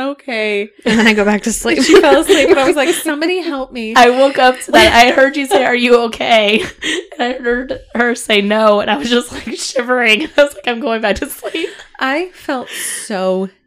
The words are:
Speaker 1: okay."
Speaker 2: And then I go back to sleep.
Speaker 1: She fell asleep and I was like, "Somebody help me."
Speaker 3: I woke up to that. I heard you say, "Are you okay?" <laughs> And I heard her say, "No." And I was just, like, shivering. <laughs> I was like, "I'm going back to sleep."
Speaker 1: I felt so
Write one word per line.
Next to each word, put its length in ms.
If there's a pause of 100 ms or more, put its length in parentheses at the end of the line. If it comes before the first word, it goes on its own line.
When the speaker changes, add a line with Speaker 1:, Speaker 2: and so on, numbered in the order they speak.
(120)
Speaker 1:
okay." 580 (160)
Speaker 2:
And 140
then 80
I 60
go 120
back 160
to 100
sleep. 320
Speaker 1:
She 160
fell 220
asleep 280
and 100
I 80
was 100
like, 180
"Somebody 460
help 320
me." 240
Speaker 3:
I 140
woke 260
up 240
to 100
that. 220
I 180
heard 240
you 100
say, 200
"Are 100
you 300
okay?" 560
<laughs> 580
And 160
I 80
heard 380 (140)
her 200
say, 260
"No." 380
And 100
I 80
was 120
just, 240
like, 240
shivering. 640 (120)
<laughs> 40
I 60
was 120
like, 120
"I'm 120
going 220
back 160
to 120
sleep." 400 (300)
Speaker 1:
I 300
felt 400
so 800 (180)